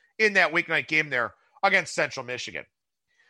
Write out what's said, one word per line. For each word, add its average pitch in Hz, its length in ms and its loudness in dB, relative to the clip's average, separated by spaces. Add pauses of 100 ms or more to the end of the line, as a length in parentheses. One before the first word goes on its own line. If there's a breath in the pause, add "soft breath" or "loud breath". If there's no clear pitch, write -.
(180)
in 214 140 4
that 175 200 4
weeknight 165 360 0
game 156 200 0
there 120 260 -2 (280 soft breath)
against 190 320 0
Central 139 320 -4
Michigan. 113 380 -10 (640)